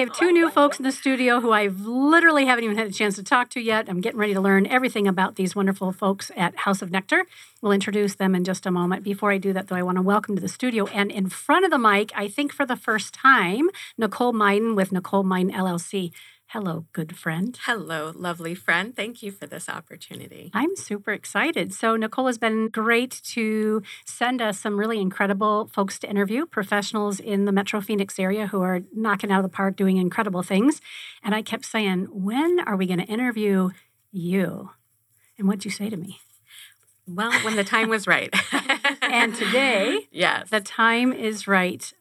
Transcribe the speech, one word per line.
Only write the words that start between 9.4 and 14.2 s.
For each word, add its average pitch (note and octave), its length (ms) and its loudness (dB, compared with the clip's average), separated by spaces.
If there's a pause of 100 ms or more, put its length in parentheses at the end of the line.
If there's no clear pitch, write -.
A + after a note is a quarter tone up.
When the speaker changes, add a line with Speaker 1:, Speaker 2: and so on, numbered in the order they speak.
Speaker 1:
that, F#3+ 160 -4
though, F#3 80 -4
I F3+ 60 -2
want F3+ 120 -2
to F#3+ 60 2
welcome G#3 340 2
to E3+ 60 -2
the F3+ 80 -6
studio A3+ 380 -2
and G3+ 220 -2
in F#3+ 200 -2
front E4+ 340 2
of F4+ 80 4
the C#4+ 80 2
mic, G#3+ 340 4
I G#3 140 -4
think C#4+ 240 -4
for C#4 140 -2
the B3 100 -2
first - 380 -4
time, B3+ 560 4 (280)
Nicole A#3+ 360 0